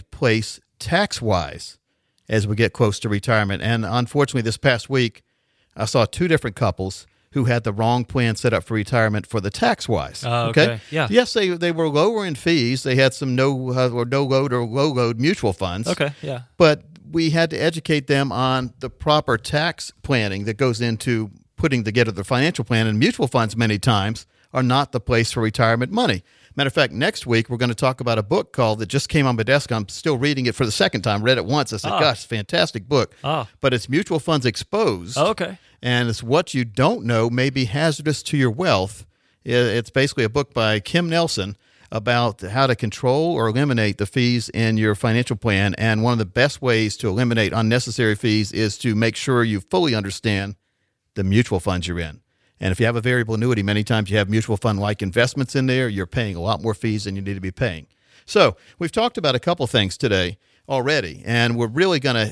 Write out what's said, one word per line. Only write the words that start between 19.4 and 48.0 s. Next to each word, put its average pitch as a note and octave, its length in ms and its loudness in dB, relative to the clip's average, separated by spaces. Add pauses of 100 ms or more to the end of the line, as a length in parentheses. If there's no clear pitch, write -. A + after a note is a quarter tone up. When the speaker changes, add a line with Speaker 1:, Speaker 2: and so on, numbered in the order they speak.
Speaker 1:
planning G2+ 420 0
that G#2+ 120 -4
goes B2 240 0
into A2+ 500 -2 (240)
putting C3 280 0
together A2 280 2
the F#2+ 120 -6
financial C3+ 420 0
plan. A2+ 220 2
And G#2+ 120 2
mutual D3+ 280 2
funds, A2+ 280 0
many A2 240 0
times, A2 460 0 (280)
are C3 100 0
not C3 280 2
the B2+ 80 -4
place A#2 320 0
for B2 100 -2
retirement A2+ 500 2
money. F#3+ 320 0 (320)
Matter C#3 120 0
of C3 60 -2
fact, C3+ 200 2
next C#3+ 340 -2
week, A2+ 220 2
we're A#2+ 80 -4
gonna A#2+ 180 0
talk C3 260 -2
about A#2+ 160 0
a G#2 60 0
book D#3 300 -2
called, A2 260 2
that G#2+ 80 -6
just C#3 200 -2
came D3 200 2
on B2 80 2
my A2 80 -2
desk. C3+ 280 0
I'm G#2+ 160 -4
still D3 300 -2
reading C3+ 300 0
it A2+ 80 -2
for B2+ 100 0
the A2 60 -2
second E3 320 0
time. G#2 200 0
Read B2 140 4
it E2+ 80 -2
once. B2+ 280 0
I G#2+ 40 -6
said, D3 160 -4
Speaker 2:
Ah. F3 60 0
Speaker 1:
"Gosh, D3 260 0
fantastic A#2 640 -2
book." C3 360 0
Speaker 2:
Ah. C#3 240 -4 (140)
Speaker 1:
But C3 120 2
it's A#2 140 -4
Mutual D#3+ 320 0
Funds C#3+ 280 0
Exposed. A#2 720 -2
Speaker 2:
Oh, D#3 100 4
okay. F#3+ 300 -4 (240)
Speaker 1:
And A#2+ 280 0
it's G#2+ 120 -6
What C#3 320 0
You B2+ 120 0
Don't C3 400 0
Know A#2 240 2
May B2+ 200 0
Be C3 160 -2
Hazardous D3 580 -2
to - 140 -2
Your B2+ 140 4
Wealth. A2 540 0 (400)
I-, - 60 -8
it's A#2+ 380 2
basically C3 360 0
a G#2+ 40 0
book C#3 240 -2
by A2 260 2
Kim E3+ 300 -2
Nelson D#3 460 -2 (360)
about A2+ 500 0
how A#2+ 260 0
to B2 80 2
control C3+ 580 0
or A2+ 140 0
eliminate A2+ 500 2
the G#2 80 0
fees A#2+ 440 0
in A2 280 0
your G#2+ 160 2
financial A#2 440 0
plan. G2+ 400 2
And A2 260 0
one A#2+ 100 2
of A#2 60 0
the G#2+ 60 0
best B2 360 0
ways A2 360 0
to A#2 100 -4
eliminate A2+ 460 2
unnecessary A2+ 640 2